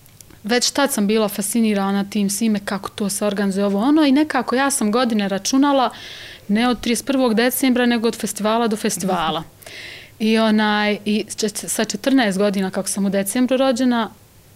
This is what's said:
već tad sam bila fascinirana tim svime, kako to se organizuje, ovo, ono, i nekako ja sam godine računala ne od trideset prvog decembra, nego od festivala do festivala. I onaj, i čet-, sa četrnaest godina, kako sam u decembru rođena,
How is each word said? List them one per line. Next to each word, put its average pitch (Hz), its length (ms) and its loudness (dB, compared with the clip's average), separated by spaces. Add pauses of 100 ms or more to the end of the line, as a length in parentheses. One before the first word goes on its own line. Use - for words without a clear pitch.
(440)
već 240 260 0
tad 277 220 2
sam 208 140 0
bila 214 220 2
fascinirana 202 760 0
tim 196 260 0
svime, 208 300 0
kako 202 280 -6
to 202 200 -4
se 208 180 -4
organizuje, 202 400 0
ovo, 196 140 2
ono, 294 240 4
i 277 80 4
nekako 269 440 2
ja 277 140 2
sam 208 220 0
godine 226 360 0
računala 262 640 2 (580)
ne 226 200 2
od 247 120 -2
trideset 233 260 -2
prvog 262 280 2
decembra, 247 520 2
nego 233 220 0
od 220 80 -4
festivala 220 520 -2
do 214 80 -2
festivala. 175 680 -2 (760)
I 220 200 2
onaj, 214 680 2
i 214 220 0
čet-, - 400 -6
sa 220 180 -2
četrnaest 220 540 0
godina, 196 320 0
kako 190 180 -4
sam 196 180 -2
u 196 40 0
decembru 240 460 0
rođena, 247 540 0 (460)